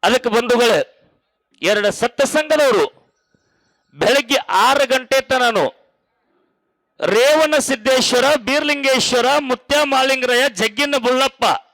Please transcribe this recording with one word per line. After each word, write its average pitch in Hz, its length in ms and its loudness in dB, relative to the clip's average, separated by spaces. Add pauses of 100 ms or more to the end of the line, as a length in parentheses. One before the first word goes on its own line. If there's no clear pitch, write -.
ಅದಕ್ಕೆ 240 320 2
ಬಂಧುಗಳೇ, 233 440 2 (920)
ಎರಡು 208 180 0 (120)
ಸತ್ತ 247 200 -2 (140)
ಸಂಘದವರು 302 500 2 (1080)
ಬೆಳಗ್ಗೆ 233 440 0 (260)
ಆರು 277 280 2
ಗಂಟೆ 262 240 0 (120)
ತನನು 240 360 0 (1300)
ರೇವಣ 294 540 2 (140)
ಸಿದ್ದೇಶ್ವರ, 254 580 0 (220)
ಬೀರ್ಲಿಂಗೇಶ್ವರ, 269 800 -2 (220)
ಮುತ್ಯ 254 280 -4 (140)
ಮಾಳಿಂಗರಾಯ, 262 520 0 (160)
ಜಗ್ಗಿನ 240 460 -2
ಬುಳ್ಳಪ್ಪ 254 400 -2 (280)